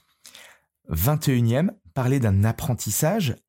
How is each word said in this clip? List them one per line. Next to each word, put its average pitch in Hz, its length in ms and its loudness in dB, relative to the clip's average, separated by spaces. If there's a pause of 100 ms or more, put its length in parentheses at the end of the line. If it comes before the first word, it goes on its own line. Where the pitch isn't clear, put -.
(880)
Vingt 135 420 0
et 135 40 4
unième, 120 400 2 (220)
parlez 131 260 0
d'un 101 240 2
apprentissage 131 920 -2 (120)